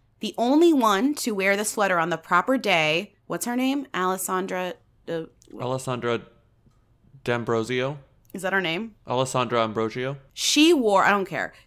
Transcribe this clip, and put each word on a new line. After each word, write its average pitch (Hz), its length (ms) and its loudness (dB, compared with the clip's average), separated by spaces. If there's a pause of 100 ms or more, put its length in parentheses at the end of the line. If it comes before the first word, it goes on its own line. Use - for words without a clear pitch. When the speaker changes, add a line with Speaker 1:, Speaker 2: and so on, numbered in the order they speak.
(200)
Speaker 1:
the 214 180 -6
only 302 340 6
one 233 440 2
to - 160 -4
wear 196 240 0
the 214 80 -2
sweater 196 340 0
on 165 120 0
the 160 60 -2
proper 185 420 0
day, 170 560 0 (120)
what's 170 200 -8
her 240 100 -4
name? 262 380 -2
Alessandra, 185 800 -4 (340)
uh, 165 160 -6 (360)
Speaker 2:
Alessandra 123 600 -4 (1040)
D'Ambrosio? 120 760 -2 (340)
Speaker 1:
Is 180 100 -10
that 185 120 -4
her 196 80 0
name? 180 320 -6 (120)
Speaker 2:
Alessandra 123 560 0
Ambrosio? 113 540 -4 (160)
Speaker 1:
She 311 400 4
wore, 208 320 4
I 160 60 6
don't 196 160 2
care. 107 260 -6 (140)